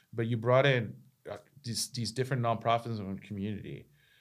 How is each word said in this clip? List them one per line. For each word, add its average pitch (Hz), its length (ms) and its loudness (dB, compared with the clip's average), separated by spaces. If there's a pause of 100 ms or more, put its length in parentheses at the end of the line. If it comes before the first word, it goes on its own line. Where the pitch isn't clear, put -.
(140)
But 113 120 0
you 117 120 0
brought 123 260 6
in, 123 300 2 (360)
uh, 104 60 -10 (260)
these, 113 260 -6
these 113 240 -4
different 127 300 -2
nonprofits 117 560 2
in 98 180 -6
the 98 40 -12
community, 98 680 -8 (340)